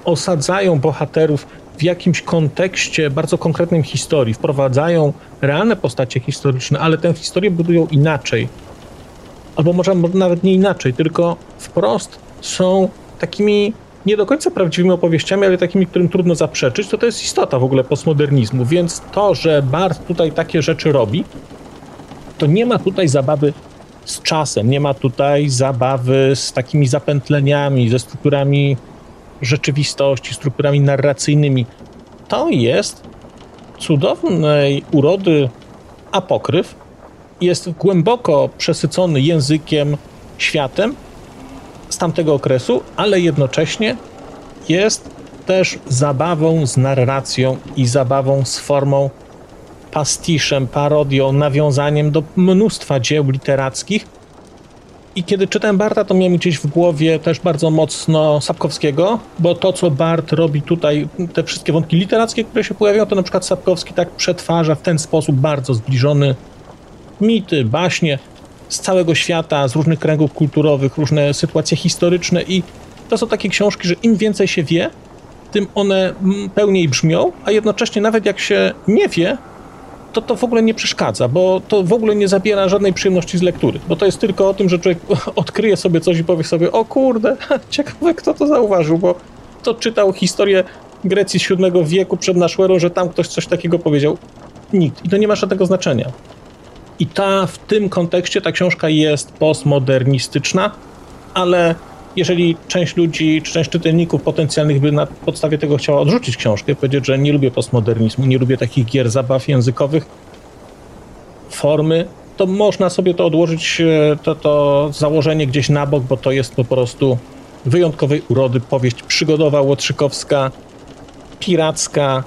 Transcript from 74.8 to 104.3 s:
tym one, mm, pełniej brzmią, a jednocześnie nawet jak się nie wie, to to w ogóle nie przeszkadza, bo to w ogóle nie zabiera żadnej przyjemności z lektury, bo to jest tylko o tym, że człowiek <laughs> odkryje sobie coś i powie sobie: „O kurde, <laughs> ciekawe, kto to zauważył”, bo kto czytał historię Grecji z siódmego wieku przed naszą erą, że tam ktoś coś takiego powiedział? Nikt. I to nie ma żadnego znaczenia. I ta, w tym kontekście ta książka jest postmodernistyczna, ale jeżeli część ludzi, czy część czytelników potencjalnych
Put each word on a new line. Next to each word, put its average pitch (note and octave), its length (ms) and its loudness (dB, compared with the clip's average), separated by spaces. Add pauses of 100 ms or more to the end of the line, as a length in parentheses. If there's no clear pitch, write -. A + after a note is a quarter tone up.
tym G#3 220 -2
one, F#3+ 480 0
mm, G3 280 -2
pełniej F#3+ 380 2
brzmią, E3+ 440 0 (120)
a - 60 -2
jednocześnie G#3+ 520 0
nawet A3 240 0
jak G3 140 -2
się F#3+ 320 0 (160)
nie C#4+ 200 2
wie, F#3 280 -2 (800)
to A3 80 -2
to A3+ 140 -2
w - 80 -2
ogóle A#3 180 2
nie A3+ 120 2
przeszkadza, C3 540 -2
bo F#3 400 2
to G#3 140 2
w F3 100 0
ogóle A3 240 2
nie G3+ 120 2
zabiera G3 400 2
żadnej G3+ 240 2
przyjemności F3+ 460 0
z E3+ 40 0
lektury, F3 460 0
bo E3+ 80 0
to - 100 0
jest F#3 120 0
tylko G#3 300 0
o G3 60 0
tym, G3 140 0
że F3 100 2
człowiek F3 200 0 (240)
<laughs> - 140 -8
odkryje G3+ 400 0
sobie E3+ 240 0
coś E3+ 180 0
i D#3+ 60 -2
powie E3 200 0
sobie: E3+ 280 0
„O A3+ 120 0
kurde, B3+ 520 0 (160)
<laughs> - 180 -4
ciekawe, D4 440 -2
kto - 200 -4
to D4 120 -2
zauważył”, G3 520 2
bo F3+ 160 2 (440)
kto A#3 160 -2
czytał G#3+ 380 0
historię F#3+ 520 0 (400)
Grecji F#3+ 360 0
z - 20 -4
siódmego F3+ 420 2
wieku F3+ 320 0
przed F3 200 -2
naszą F3 280 2
erą, F#3+ 140 4
że E3+ 120 2
tam F3+ 180 -2
ktoś E3 200 -4
coś - 180 -6
takiego E3+ 320 -2
powiedział? D3+ 400 0 (540)
Nikt. F3 320 0
I E3+ 40 -4
to F#3 80 2
nie G#3+ 120 2
ma G#3 80 0
żadnego F#3+ 300 -2
znaczenia. F3+ 460 -2 (840)
I E3 80 0
ta, G3 400 0
w - 120 -12
tym G#3 300 0
kontekście F3+ 520 -2
ta E3 120 -4
książka E3+ 360 -2
jest D3+ 440 0
postmodernistyczna, C#3 1400 0 (640)
ale F3 400 2 (420)
jeżeli E3+ 400 2 (120)
część F3 280 -2
ludzi, D#3 460 0
czy - 100 -10
część D#3+ 180 -2
czytelników E3 520 0
potencjalnych D3+ 580 0